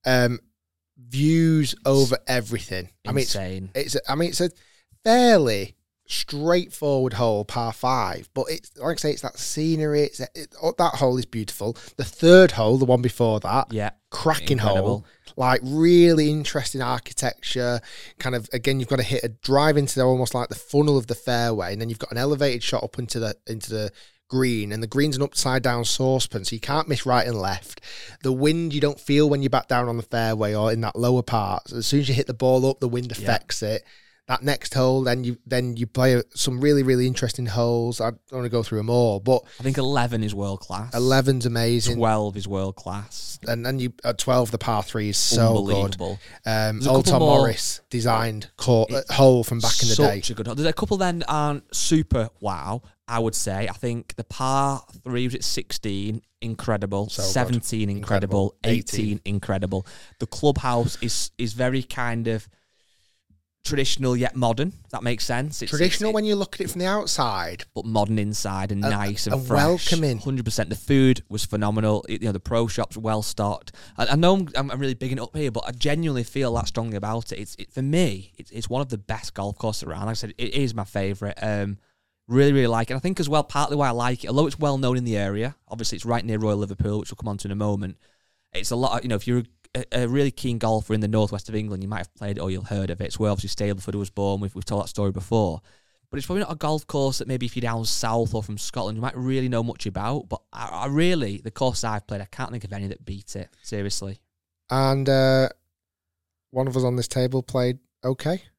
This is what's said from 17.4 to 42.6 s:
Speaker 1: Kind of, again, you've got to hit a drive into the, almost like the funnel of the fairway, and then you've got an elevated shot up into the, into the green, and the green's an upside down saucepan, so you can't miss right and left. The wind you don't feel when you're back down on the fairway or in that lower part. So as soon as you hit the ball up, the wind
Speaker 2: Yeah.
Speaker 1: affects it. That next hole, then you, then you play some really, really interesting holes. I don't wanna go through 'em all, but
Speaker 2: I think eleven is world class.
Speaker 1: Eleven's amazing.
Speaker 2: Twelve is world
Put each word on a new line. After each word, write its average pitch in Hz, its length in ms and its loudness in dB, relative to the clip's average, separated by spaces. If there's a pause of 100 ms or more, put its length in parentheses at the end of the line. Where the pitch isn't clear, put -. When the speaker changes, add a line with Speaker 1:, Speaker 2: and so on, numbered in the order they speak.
Speaker 1:
Kind 127 160 -4
of, 113 200 -6
again, 131 260 0
you've 120 80 -4
got 139 80 2
to 127 60 0
hit 135 220 -2
a 120 40 -2
drive 139 480 4
into 139 220 2
the, 127 80 4
almost 127 280 2
like 120 140 -2
the - 60 -10
funnel 147 420 2
of 120 100 2
the 120 80 -4
fairway, 117 580 -2
and 104 100 -6
then 117 80 -4
you've 113 80 -8
got - 140 -10
an 113 60 -4
elevated 135 440 0
shot 117 200 -2
up - 160 -10
into 120 220 -6
the, 110 160 -4 (100)
into 110 240 -10
the 107 200 -4 (380)
green, 120 440 0
and 110 100 -6
the 117 40 -6
green's 139 300 0
an 135 60 -2
upside 131 400 0
down 120 220 0
saucepan, 131 600 0
so - 120 -4
you 110 40 -10
can't 156 280 -2
miss 139 160 -2
right 123 220 2
and 117 120 -4
left. 95 440 -6 (400)
The 131 100 0
wind 156 400 0
you 147 80 -2
don't 147 200 0
feel 147 280 4
when 143 140 2
you're 131 80 0
back 127 180 2
down 123 220 2
on 117 80 -4
the 117 40 -6
fairway 110 520 0
or 110 180 2
in 113 100 0
that 110 140 -4
lower 123 260 2
part. 101 460 -2
So - 80 -10
as 117 100 -4
soon 143 140 2
as 139 80 -2
you 135 60 2
hit 127 120 0
the - 80 -6
ball 127 300 4
up, 135 160 0
the 127 80 0
wind 123 260 -4
Speaker 2:
Yeah. - 80 -10
Speaker 1:
affects - 400 -2
it. 107 220 -4 (420)
That 127 160 -2
next 139 320 -2
hole, 131 300 2
then 123 200 0
you, 120 220 -4
then 123 320 -2
you 117 80 -2
play 127 360 4 (120)
some 127 260 -2
really, 143 220 6
really 127 240 4
interesting 127 400 -2
holes. 117 520 0
I 113 120 0
don't 113 100 -18 (120)
wanna 123 180 -6
go 117 120 0
through 107 180 -4
'em 110 100 -4
all, 120 300 4
but 120 220 4 (160)
Speaker 2:
I - 40 -14
think 131 160 0
eleven 123 440 0
is 104 120 -4
world 98 260 -4
class. 107 340 -10
Speaker 1:
Eleven's 131 520 4
amazing. 117 500 2
Speaker 2:
Twelve 107 400 2
is 98 100 -8
world 95 300 -4